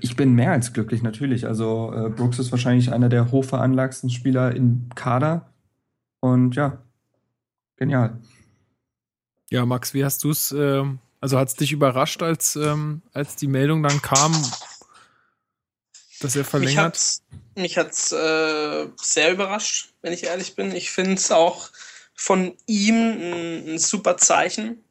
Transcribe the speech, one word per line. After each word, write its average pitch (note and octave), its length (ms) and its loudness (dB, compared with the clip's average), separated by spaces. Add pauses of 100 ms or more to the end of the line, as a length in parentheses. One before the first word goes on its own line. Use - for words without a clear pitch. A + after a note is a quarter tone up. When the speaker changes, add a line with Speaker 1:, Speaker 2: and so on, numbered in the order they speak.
Speaker 1:
ich B2 160 -6
bin C3+ 180 4
mehr C3 180 4
als B2+ 200 0
glücklich, A2 300 -2
natürlich. A#2 440 -2
Also, A2+ 480 -2
äh, A2+ 140 -2
Brooks A#2+ 300 0
ist B2+ 120 -4
wahrscheinlich B2 440 2
einer A#2+ 160 4
der A#2+ 200 2
hochveranlagsten C3 800 0
Spieler B2+ 480 0
im B2 380 2
Kader D3 560 -2 (720)
und B2+ 360 4
ja, C#3 220 -2 (1000)
genial. B2+ 420 0 (1300)
Speaker 2:
Ja, B2 160 0
Max, B2 300 -2
wie C3+ 100 0
hast C3+ 200 -4
du's, D3 280 -2
ähm, C#3 460 0 (200)
also C3+ 200 0
hat's C3 160 0
dich D3 180 -2
überrascht, C#3+ 500 2
als, E3 340 -2
ähm, D3+ 440 -2 (140)
als C#3+ 220 -6
die D3 100 -4
Meldung C#3+ 360 2
dann C#3+ 200 2
kam, D3 300 4 (1900)
dass C3+ 160 -2
er C#3+ 60 0
Speaker 3:
Mich C#3 60 -4
Speaker 2:
verlängert? C#3+ 360 2
Speaker 3:
hat's, - 380 -2 (340)
mich F3+ 220 -2
hat's, - 340 -2
äh, D#3 760 0 (140)
sehr D#3 320 2
überrascht, G3 680 -4
wenn E3+ 100 -6
ich F3 120 -8
ehrlich F3+ 320 -6
bin. G3 160 -4
Ich F3+ 180 -8
find's F#3+ 400 0
auch E3+ 400 4 (420)
von F#3 400 0 (140)
ihm G#3+ 300 2
ein, E3+ 760 -2
ein E3 80 -6
super F3+ 400 0
Zeichen. G#3+ 640 0 (100)